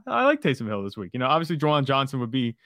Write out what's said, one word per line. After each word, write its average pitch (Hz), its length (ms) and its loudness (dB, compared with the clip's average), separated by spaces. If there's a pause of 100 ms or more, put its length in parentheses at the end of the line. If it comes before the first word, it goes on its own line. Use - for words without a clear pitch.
I 247 180 0
like 285 160 4
Taysom 123 280 -2
Hill 104 160 -4
this 98 120 -10
week. 95 160 -10
You 123 60 -6
know, 127 80 0
obviously, 160 320 0
Juwan 147 260 2
Johnson 135 360 0
would 120 100 -4
be 120 360 -2